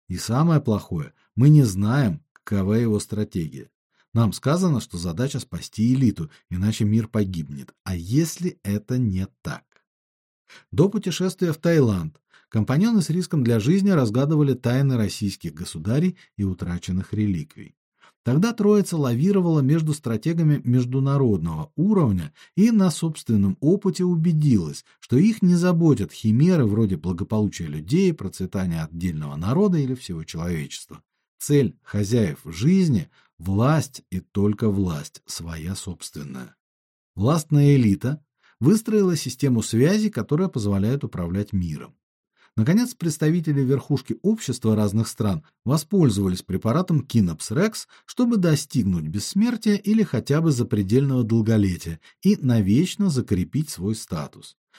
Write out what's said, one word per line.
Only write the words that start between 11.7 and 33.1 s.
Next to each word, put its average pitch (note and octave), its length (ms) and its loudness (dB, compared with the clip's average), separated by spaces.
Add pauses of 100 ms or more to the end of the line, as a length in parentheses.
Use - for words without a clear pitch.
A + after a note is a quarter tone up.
компаньоны F3 520 2
с - 80 -2
риском E3 360 -2
для A#2 160 2
жизни F#3+ 300 2
разгадывали C#3 640 2
тайны B2+ 420 0
российских G2 560 -4
государей G2+ 640 -4 (180)
и G2+ 80 -4
утраченных F2+ 680 -6
реликвий. G2+ 640 -6 (460)
Тогда E3 280 2
троица G#3 460 2
лавировала D#3 640 0
между D#3 320 2
стратегами D3+ 720 -2
международного B2 1120 0
уровня D3 560 0 (220)
и G#3 140 4
на F#3+ 220 4
собственном G#2+ 680 -2
опыте F#3 420 0
убедилась, D3+ 800 0 (160)
что - 180 0
их G#3+ 240 2
не F3+ 140 4
заботят E3 560 2
химеры C3+ 540 2
вроде G2+ 320 2
благополучия F#2 680 -4
людей, G#2+ 480 0
процветания F#2 720 -6
отдельного D#2 540 -6
народа D#3+ 400 0
или C3 180 -2
всего E2 300 -10
человечества. E2 760 -8 (380)
Цель C#3+ 420 0
хозяев G2+ 640 -2
жизни — C3 640 0 (300)